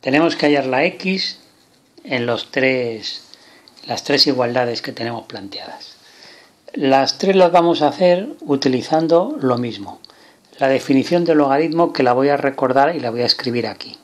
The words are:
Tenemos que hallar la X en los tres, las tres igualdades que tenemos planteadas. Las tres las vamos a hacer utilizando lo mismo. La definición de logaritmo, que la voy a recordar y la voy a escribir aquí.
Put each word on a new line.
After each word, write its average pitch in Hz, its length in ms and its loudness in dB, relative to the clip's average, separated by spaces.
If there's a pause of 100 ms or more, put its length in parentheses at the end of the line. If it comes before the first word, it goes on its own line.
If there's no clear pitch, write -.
Tenemos 156 300 2
que - 80 -2
hallar 143 220 2
la 131 180 0
X 185 520 -6 (680)
en 127 200 -4
los 117 240 -4
tres, 127 760 -4 (640)
las - 180 -8
tres 139 200 0
igualdades 120 560 -2
que 127 120 -12
tenemos 117 320 -8
planteadas. - 720 -16 (760)
Las 135 460 2
tres 190 180 2
las 180 160 6
vamos 170 300 4
a 147 80 4
hacer 180 400 2 (100)
utilizando 156 1000 0
lo 127 160 0
mismo. 104 420 -8 (600)
La 135 100 2
definición 135 560 0
de 160 100 2
logaritmo, 156 560 2
que 139 120 0
la 123 100 4
voy 135 160 2
a 143 80 2
recordar 135 580 0
y 143 60 -6
la 120 80 -4
voy 120 140 -4
a - 20 0
escribir 117 420 -2
aquí. - 360 -14